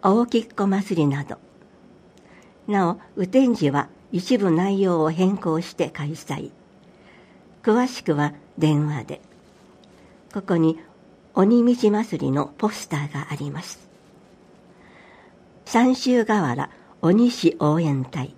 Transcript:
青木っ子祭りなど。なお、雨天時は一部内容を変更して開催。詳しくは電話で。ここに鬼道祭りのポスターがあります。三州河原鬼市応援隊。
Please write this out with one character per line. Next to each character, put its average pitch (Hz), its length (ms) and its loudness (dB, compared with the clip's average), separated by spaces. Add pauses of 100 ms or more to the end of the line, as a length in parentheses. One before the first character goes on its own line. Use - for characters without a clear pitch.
青 214 240 4
木 240 140 0
っ 226 160 -6
子 294 120 -2
祭 196 340 -2
り 147 60 4
な 139 180 -2
ど。 - 120 -14 (1300)
な 196 220 0
お、 180 80 -4 (200)
雨 180 100 -2
天 254 260 4
時 151 160 0
は 143 200 -2 (240)
一 185 240 0
部 196 140 2
内 190 300 0
容 175 220 2
を 160 80 0
変 185 260 0
更 165 220 -2
し - 140 -10
て - 160 -4
開 147 220 -8
催。 - 400 -10 (1080)
詳 233 260 2
し - 160 -12
く 160 120 0
は 147 180 0 (240)
電 151 300 2
話 147 160 -6
で。 - 180 -14 (1120)
こ 202 100 -6
こ 190 140 0
に 160 220 2 (540)
鬼 233 420 4
道 214 160 2
祭 208 360 -4
り 131 40 0
の 143 140 -2 (120)
ポ 214 120 -2
ス - 180 -12
タ 156 100 -6
ー 147 160 -6
が 147 160 -10
あ 147 60 -6
り 143 160 -10
ま 147 100 -10
す。 - 280 -20 (1800)
三 254 300 2
州 247 300 0
河 262 140 2
原 135 300 -2 (320)
鬼 214 280 4
市 - 300 0
応 156 220 2
援 139 240 -2
隊。 131 320 -10